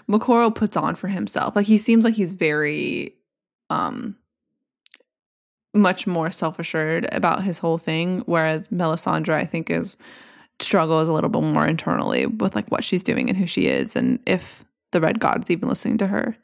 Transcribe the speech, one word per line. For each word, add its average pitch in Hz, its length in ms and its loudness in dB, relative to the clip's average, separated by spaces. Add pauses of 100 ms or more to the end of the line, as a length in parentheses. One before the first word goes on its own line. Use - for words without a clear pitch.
Mokoro 226 440 4
puts 208 240 -2
on 160 180 0
for - 120 -8
himself. - 480 -4
Like, 202 120 2
he 214 100 6
seems 226 260 4
like 233 120 2
he's 190 180 -2
very, 151 800 -2 (560)
um, 156 460 -4 (1600)
much 190 340 4
more 170 240 -2
self-assured 160 800 -4
about 175 320 0
his 190 160 -4
whole 165 180 0
thing, 170 480 -2
whereas 160 440 0
Melisandre, 160 680 0
I 151 100 0
think, 165 240 -6
is, 175 280 -4 (640)
struggles 160 480 2
a 165 60 0
little 156 160 2
bit 165 140 0
more 156 240 2
internally 65 580 0
with, 208 300 -2
like, 208 160 -4
what - 120 0
she's 185 200 -2
doing - 260 0
and 190 80 0
who 190 80 0
she - 220 0
is, 67 280 0
and - 300 0
if - 400 -4 (260)
the 175 80 2
Red 156 200 2
God's - 320 0
even 175 180 -2
listening - 300 0
to 196 80 2
her. 202 360 -2